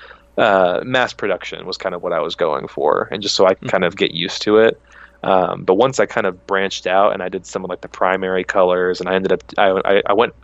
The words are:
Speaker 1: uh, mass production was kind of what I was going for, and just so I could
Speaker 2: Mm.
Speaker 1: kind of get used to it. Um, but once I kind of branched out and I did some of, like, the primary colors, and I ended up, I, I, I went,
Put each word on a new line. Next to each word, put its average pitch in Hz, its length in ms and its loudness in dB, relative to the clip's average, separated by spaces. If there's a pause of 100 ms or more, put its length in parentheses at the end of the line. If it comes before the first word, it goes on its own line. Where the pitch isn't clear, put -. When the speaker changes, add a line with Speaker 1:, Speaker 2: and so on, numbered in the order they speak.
(360)
Speaker 1:
uh, 95 480 2
mass 127 300 -2
production 87 520 -6
was 92 120 -8
kind 90 160 -6
of 87 80 -10
what 87 100 -4
I 82 80 -2
was 82 140 -4
going 78 340 -2
for, 69 420 0
and 101 120 -8
just 101 120 -4
so 98 120 4
I 95 80 4
could - 140 -12
Speaker 2:
Mm. - 40 -6
Speaker 1:
kind 92 120 0
of 85 120 -2
get - 160 0
used 85 300 -6
to 107 160 4
it. 113 200 4 (440)
Um, 92 420 0
but 92 100 4
once 123 260 2
I 104 60 2
kind 110 200 -2
of 90 200 -8
branched 95 400 -2
out 95 260 2
and 98 100 -6
I 92 60 -6
did 92 160 -10
some 98 180 -8
of, 92 60 -10
like, 90 140 -10
the 92 60 -12
primary 92 540 0
colors, 90 580 0
and 90 100 -6
I 92 60 0
ended 95 160 0
up, 87 100 -2 (160)
I, 98 100 4 (160)
I, - 220 2
I - 80 2
went, 110 180 2 (120)